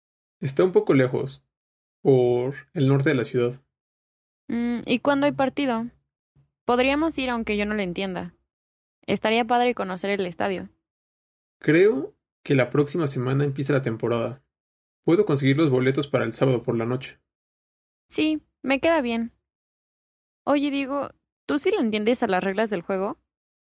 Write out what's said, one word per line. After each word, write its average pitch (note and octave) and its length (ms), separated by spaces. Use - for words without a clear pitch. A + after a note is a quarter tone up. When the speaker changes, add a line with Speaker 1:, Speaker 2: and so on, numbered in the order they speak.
Speaker 1:
Está D#3+ 220
un F#3 80
poco G#3 240
lejos, C3 500
por B2+ 540
el C#3 120
norte C#3 220
de C#3+ 80
la A#2 80
ciudad. B2 360
Speaker 2:
Mm, A#3 380
¿y A#3+ 140
cuándo C#4+ 260
hay C#4+ 60
partido? B3 580
Podríamos C#4 540
ir B3+ 120
aunque A3 260
yo G#3 100
no G#3+ 80
le G#3 80
entienda. F3+ 540
Estaría A3 400
padre B3 280
conocer F#3+ 360
el G3 160
estadio. F#3 420
Speaker 1:
Creo G#3+ 540
que C#3+ 100
la B2 160
próxima D3 380
semana C3 340
empieza C#3+ 300
la C3+ 100
temporada. A#2 640
Puedo F#3 200
conseguir C3+ 320
los D#3 140
boletos B2+ 360
para A#2+ 180
el A2+ 100
sábado C3 280
por A#2 140
la A2+ 80
noche. B2+ 340
Speaker 2:
Sí, D#4 340
me C4+ 180
queda E4 200
bien. A#3 320
Oye, C#4+ 260
Diego, C#4 400
¿tú C#4+ 120
sí F#4+ 120
le G#4+ 80
entiendes A3 440
a A#3 40
las F#3 180
reglas G3+ 260
del F3 120
juego? G3 360